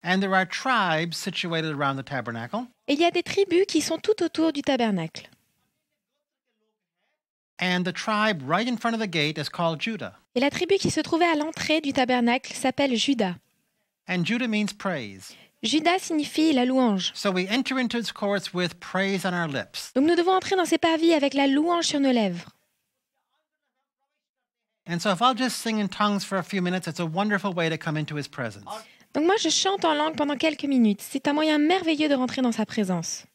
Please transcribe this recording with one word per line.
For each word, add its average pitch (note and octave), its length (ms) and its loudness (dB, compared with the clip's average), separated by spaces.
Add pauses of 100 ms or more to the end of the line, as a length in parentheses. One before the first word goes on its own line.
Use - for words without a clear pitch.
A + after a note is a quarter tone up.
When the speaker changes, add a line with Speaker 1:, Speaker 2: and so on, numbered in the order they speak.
Speaker 1:
And F#3 180 2
there F#3+ 140 2
are F#3 100 4
tribes F3 680 0
situated E3 560 -4
around C#3 260 -2
the C3 60 -8
tabernacle. B2 640 -6 (200)
Speaker 2:
Et D4 60 2
il C#4+ 60 0
y E4+ 60 4
a F4 60 4
des F4 120 -2
tribus G4 440 2
qui D#4+ 140 0
sont D#4+ 180 -4
tout - 220 0
autour D#4+ 300 0
du C#4+ 100 -4
tabernacle. A3 680 -2 (2250)
Speaker 1:
And F3+ 260 0
the F3 80 -4
tribe G#3 520 0
right F3+ 220 0
in B3+ 100 -2
front A#3 180 -2
of A3 40 -4
the A3 80 -2
gate D#3 300 -2
is D3 120 -6
called E3 320 -2
Judah. G3 320 -6 (220)
Speaker 2:
Et B3 60 2
la C#4+ 80 4
tribu F#4 280 0
qui - 140 0
se - 80 -2
trouvait D#4+ 260 2
à E4+ 100 2
l'entrée D#4 440 -2
du C#4+ 140 -4
tabernacle B3 600 2
s'appelle C4 420 0
Juda. G#3+ 420 0 (720)
Speaker 1:
And F3+ 160 0
Judah A#3+ 220 0
means G#3 260 0
praise. A2+ 600 -8 (280)
Speaker 2:
Juda D#4 340 2
signifie D#4 560 0
la B3 120 4
louange. B3 500 2
Speaker 1:
So - 160 -2
we F#3 160 -2
enter B3+ 320 -2
into A#3+ 180 -2
his A3+ 140 -4
courts G3+ 420 -4
with F3+ 260 -2
praise F#3+ 460 -2
on F3+ 80 0
our F3 140 -2
lips. - 480 -8
Speaker 2:
Donc C4+ 100 4
nous E4+ 100 6
devons F4 200 4
entrer F#4+ 200 0
dans F4+ 100 2
ses E4 120 2
parvis E4 360 4
avec C#4+ 200 2
la C#4 140 4
louange D#4+ 380 2
sur D4+ 140 -2
nos C4+ 120 4
lèvres. G3 400 0 (2250)
Speaker 1:
And E3+ 120 -4
so G3+ 120 0
if F3+ 100 2
I'll B3 140 4
just B3 220 -2
sing A3 220 -2
in G3+ 80 0
tongues G3+ 360 0
for G3 140 -4
a F3+ 60 -2
few F#3+ 180 -4
minutes, F3+ 260 -2
it's E3 120 -8
a F3 60 -2
wonderful G3 480 -2
way E3 160 0
to D#3+ 80 -4
come D3+ 200 -4
into D3+ 200 -6
his C#3 100 -8
presence. G2+ 420 -10 (440)
Speaker 2:
Donc D4 120 0
moi, F#4 120 4
je E4+ 120 0
chante G4 340 0
en D#4+ 120 2
langue D4+ 200 -2
pendant C#4+ 220 -2
quelques D#4 280 -2
minutes. A#3+ 360 4
C'est - 260 -6
un C#4+ 60 2
moyen D4+ 240 2
merveilleux D#4 500 2
de C#4+ 80 4
rentrer B3+ 260 -2
dans A#3+ 120 2
sa A3 120 0
présence. F#3 680 -4